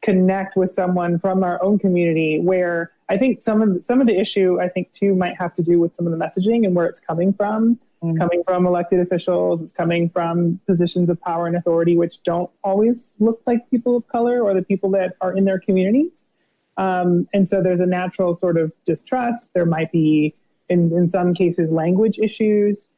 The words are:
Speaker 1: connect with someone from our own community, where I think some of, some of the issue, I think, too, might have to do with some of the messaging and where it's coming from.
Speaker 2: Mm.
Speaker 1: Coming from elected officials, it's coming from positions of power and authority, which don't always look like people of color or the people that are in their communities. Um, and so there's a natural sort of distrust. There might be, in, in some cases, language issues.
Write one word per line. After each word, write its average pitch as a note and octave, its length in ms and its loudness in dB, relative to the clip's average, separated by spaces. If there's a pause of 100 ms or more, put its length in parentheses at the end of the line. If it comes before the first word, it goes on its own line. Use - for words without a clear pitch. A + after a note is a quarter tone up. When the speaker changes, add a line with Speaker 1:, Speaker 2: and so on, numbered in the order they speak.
Speaker 1:
connect F#3+ 540 0
with F#3 160 0
someone F3+ 480 -2
from F#3+ 240 0
our F3 200 -2
own G3+ 140 2
community, E3 600 0
where F3 520 -2 (160)
I F#3+ 120 0
think B3+ 240 0
some G#3+ 180 0
of, G3 220 0
some B3 180 0
of B3+ 60 4
the F#3+ 120 2
issue, F#3 400 0
I F#3 80 -2
think, F3+ 240 -6
too, G3+ 220 0
might F3+ 240 -2
have E3+ 180 -6
to - 60 -4
do E3+ 180 4
with E3+ 140 0
some E3+ 140 -4
of E3+ 40 -2
the D#3+ 60 -4
messaging G3 480 0
and F3+ 100 2
where E3+ 120 2
it's - 120 -8
coming E3+ 340 -2
from. A3 440 0 (260)
Speaker 2:
Mm. E3 140 -2
Speaker 1:
Coming F3 260 0
from F#3 220 0
elected F3+ 340 0
officials, F3 600 0
it's D#3+ 100 -14
coming E3+ 380 -2
from E3+ 560 -2
positions F3 440 0
of F3 120 -2
power E3+ 240 -4
and E3+ 100 -2
authority, E3+ 420 2
which E3+ 260 -2
don't F3 260 -2 (140)
always G#3+ 560 0
look A3+ 260 2
like A#3+ 240 -2
people A#3+ 260 0
of A#3+ 120 -4
color A#3+ 340 0
or G3+ 140 0
the F#3 80 0
people G3 280 -2
that F#3 300 -2
are F#3 160 -2
in G3 80 2
their F#3+ 140 0
communities. G3+ 640 0 (540)
Um, F3+ 560 0
and G3 160 2
so G3 140 0
there's F3+ 160 2
a F3+ 80 2
natural F3+ 480 -2
sort F3 200 -2
of D#3+ 160 0 (140)
distrust. A#3+ 680 -4
There F3 100 2
might D#3+ 260 -2
be, D#3 440 2 (340)
in, E3+ 260 2
in F3 140 2
some F3+ 240 0
cases, E3+ 380 0
language F3+ 480 0
issues. G#3 680 0 (100)